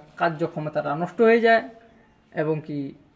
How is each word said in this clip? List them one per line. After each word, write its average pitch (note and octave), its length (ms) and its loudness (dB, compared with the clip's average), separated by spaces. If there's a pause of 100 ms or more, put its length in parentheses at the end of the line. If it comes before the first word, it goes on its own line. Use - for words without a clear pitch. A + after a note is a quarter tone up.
(180)
কার্যক্ষমতাটা D3+ 760 -4
নষ্ট F3 260 -4
হয়ে A3+ 200 6
যায় A3+ 280 4 (680)
এবং D#3 320 -2
কি C#3+ 260 -8 (220)